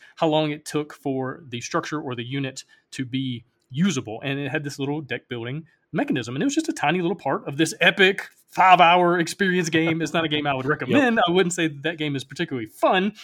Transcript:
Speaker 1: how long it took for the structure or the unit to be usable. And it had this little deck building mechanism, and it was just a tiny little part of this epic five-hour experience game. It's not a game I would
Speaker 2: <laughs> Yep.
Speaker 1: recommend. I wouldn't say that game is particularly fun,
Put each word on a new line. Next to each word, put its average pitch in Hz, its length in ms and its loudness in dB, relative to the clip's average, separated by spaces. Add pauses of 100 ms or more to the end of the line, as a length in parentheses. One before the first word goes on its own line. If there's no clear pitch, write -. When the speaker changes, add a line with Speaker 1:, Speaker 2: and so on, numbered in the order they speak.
(180)
Speaker 1:
how 165 100 0
long 151 240 2
it 151 140 -10
took 151 280 -6
for 131 540 -8
the 120 140 -10
structure 156 380 -4
or 139 140 -8
the 120 100 -8
unit 131 400 -8 (280)
to 135 140 -8
be 123 380 -6 (260)
usable. 131 540 -2
And 139 160 -4
it 135 120 -6
had 151 120 -4
this 139 140 -10
little 143 240 -4
deck 123 280 -8
building 127 360 -8 (260)
mechanism, 135 440 -4
and 147 80 -2
it - 20 0
was 285 100 -2
just 320 140 -2
a - 40 -4
tiny 165 280 -2
little 180 160 -2
part 156 300 -4
of 139 100 -10
this 156 220 0
epic 185 480 4 (220)
five-hour 180 680 6
experience 180 520 0
game. 165 320 0
It's 147 120 -6
not 165 120 0
a - 20 -2
game 147 180 -2
I 143 80 0
would 131 120 -4
Speaker 2:
<laughs> 147 200 -2
Yep. 269 180 4
Speaker 1:
recommend. 226 240 2
I 170 40 2
wouldn't 180 220 4
say 165 160 0
that 151 280 -6
game 147 180 -2
is 131 80 -6
particularly 135 440 -6
fun, 208 460 2 (100)